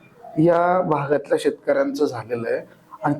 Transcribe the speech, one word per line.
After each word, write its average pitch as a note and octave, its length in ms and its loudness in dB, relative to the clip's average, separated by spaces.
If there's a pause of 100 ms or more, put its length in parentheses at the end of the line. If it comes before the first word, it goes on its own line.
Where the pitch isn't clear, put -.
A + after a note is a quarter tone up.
(380)
या F3 420 4
भागातल्या D3 600 0
शेतकऱ्यांचं C#3 640 0
झालेलं A#2 440 -4
आहे. B2+ 120 -2 (440)
आणि D3 160 0